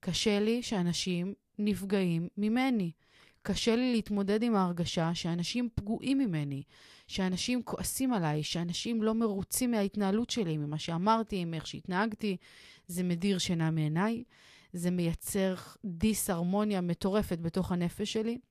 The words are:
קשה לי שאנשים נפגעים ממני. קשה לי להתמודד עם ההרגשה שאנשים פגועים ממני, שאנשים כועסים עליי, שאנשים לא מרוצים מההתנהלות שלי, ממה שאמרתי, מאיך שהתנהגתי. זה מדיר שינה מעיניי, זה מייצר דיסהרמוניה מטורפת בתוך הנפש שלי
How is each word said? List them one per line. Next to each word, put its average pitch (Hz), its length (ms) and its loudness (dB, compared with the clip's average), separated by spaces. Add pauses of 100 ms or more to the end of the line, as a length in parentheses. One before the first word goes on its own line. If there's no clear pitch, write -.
קשה 202 400 2
לי 233 220 2
שאנשים 180 720 -2 (240)
נפגעים 190 760 0
ממני. 214 560 2 (500)
קשה 220 340 2
לי 247 160 2
להתמודד 208 500 2
עם 233 140 2
ההרגשה 175 580 0
שאנשים 175 600 -2
פגועים 233 440 0
ממני, 147 440 0 (440)
שאנשים 190 560 -2
כועסים 254 500 -2
עליי, 156 300 2
שאנשים 175 600 -2
לא 220 120 2
מרוצים 226 560 0
מההתנהלות 208 600 2
שלי, 165 260 0
ממה 147 220 -4
שאמרתי, 190 680 0
מאיך 165 220 -6
שהתנהגתי. 196 720 -2 (500)
זה 180 160 -4
מדיר 180 360 2
שינה 165 320 0
מעיניי, 165 540 0 (480)
זה 175 180 -2
מייצר 180 640 0 (300)
דיסהרמוניה 196 960 0
מטורפת 185 580 0
בתוך 170 340 -2
הנפש 175 400 -2
שלי 226 260 -2 (120)